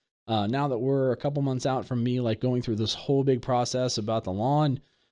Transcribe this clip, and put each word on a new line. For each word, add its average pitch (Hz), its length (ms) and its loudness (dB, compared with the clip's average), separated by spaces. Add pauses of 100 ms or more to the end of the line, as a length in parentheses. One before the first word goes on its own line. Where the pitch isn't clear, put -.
(280)
Uh, 107 200 0
now 139 200 0
that 127 100 -2
we're 131 340 2
a 117 60 -2
couple 143 240 -2
months 131 240 0
out 131 200 0
from 120 180 -2
me, 123 180 0
like, 110 180 0
going 127 220 0
through 117 140 -2
this 107 180 0
whole 139 300 0
big 131 180 2
process 127 560 0
about 113 260 -2
the 95 80 -6
lawn, 135 480 2 (320)